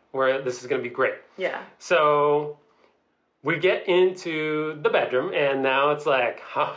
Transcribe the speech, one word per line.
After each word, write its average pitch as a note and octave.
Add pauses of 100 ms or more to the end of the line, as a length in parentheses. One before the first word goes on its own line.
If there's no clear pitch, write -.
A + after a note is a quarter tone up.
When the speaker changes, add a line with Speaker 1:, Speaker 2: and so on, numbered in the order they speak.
(120)
Speaker 1:
We're, C3
this B2
is B2
gonna B2+
be B2
great." B2+ (220)
Speaker 2:
Yeah. F#3 (160)
Speaker 1:
So D3 (840)
we D#3
get F#3
into D#3
the A3
bedroom, D#3
and C#3
now C3+
it's D3
like, C3
"Huh, -